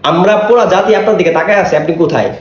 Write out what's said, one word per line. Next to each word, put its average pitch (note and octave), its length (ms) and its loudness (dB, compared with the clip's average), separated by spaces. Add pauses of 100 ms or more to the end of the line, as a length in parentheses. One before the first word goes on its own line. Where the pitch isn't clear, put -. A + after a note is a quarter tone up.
আমরা F3 300 0 (140)
পুরা A#3 260 2
জাতি G3+ 260 0
আপনার G#3+ 200 0
দিকে E3 180 0
তাকায় G3+ 260 0
আছে, E3+ 180 -2
আপনি D#3+ 200 -4
কোথায়? A#2+ 280 -2 (120)